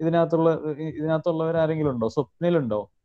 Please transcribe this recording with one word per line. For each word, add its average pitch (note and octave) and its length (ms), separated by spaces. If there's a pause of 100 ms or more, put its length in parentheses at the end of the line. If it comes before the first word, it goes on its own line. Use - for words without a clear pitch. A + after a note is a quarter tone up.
ഇതിനകത്തുള്ള, E3 540
ഇ-, D3+ 440
ഇതിനകത്തുള്ളവർ D#3+ 580
ആരെങ്കിലും D#3 340
ഉണ്ടോ? A#2 180
സ്വപ്നയിലുണ്ടോ? C3+ 840 (140)